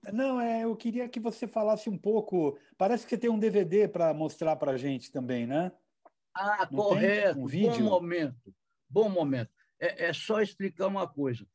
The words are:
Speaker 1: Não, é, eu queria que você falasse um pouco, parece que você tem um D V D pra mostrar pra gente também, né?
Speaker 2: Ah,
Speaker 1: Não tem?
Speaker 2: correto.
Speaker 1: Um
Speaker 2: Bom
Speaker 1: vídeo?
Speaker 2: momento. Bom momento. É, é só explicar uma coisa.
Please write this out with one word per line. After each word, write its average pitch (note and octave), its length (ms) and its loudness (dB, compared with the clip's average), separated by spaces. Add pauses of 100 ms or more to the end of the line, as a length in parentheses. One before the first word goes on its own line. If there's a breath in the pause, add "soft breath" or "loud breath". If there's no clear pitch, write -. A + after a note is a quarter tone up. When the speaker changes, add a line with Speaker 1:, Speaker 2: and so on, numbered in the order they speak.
(120)
Speaker 1:
Não, B3+ 280 0
é, A#3 220 0
eu A3+ 140 -2
queria A#3+ 320 -4
que B3 100 -8
você A3+ 300 -6
falasse G#3+ 420 0
um F#3 80 -4
pouco, G3 580 0 (220 loud breath)
parece A#3 260 2
que - 60 -10
você A#3+ 80 -2
tem A#3 100 0
um A3 120 2
D A3 100 2
V G3 140 4
D F#3+ 240 4
pra E3+ 260 2
mostrar D#3 400 0
pra C#3+ 220 -2
gente C3 340 -4
também, B2 380 -4
né? E3 240 -2 (600)
Speaker 2:
Ah, G3+ 260 0
Speaker 1:
Não F#3 100 0
tem? C4+ 80 -6
Speaker 2:
correto. G3+ 640 2
Speaker 1:
Um - 20 -6
Speaker 2:
Bom B2+ 60 -6
Speaker 1:
vídeo? A3 360 2
Speaker 2:
momento. F3 680 0 (340)
Bom G#3 200 2
momento. C#3+ 420 0 (300)
É, E3 260 -2
é E3 60 0
só G#3+ 280 -2
explicar G3 460 -4
uma G3 220 -2
coisa. B2 360 -4 (100)